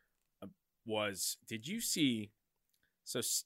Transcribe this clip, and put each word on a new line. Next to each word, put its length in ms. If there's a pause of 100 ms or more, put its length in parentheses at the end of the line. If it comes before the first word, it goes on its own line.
(420)
uh, 40 (400)
was, 500 (120)
did 180
you 140
see, 500 (760)
so 140
s-, 280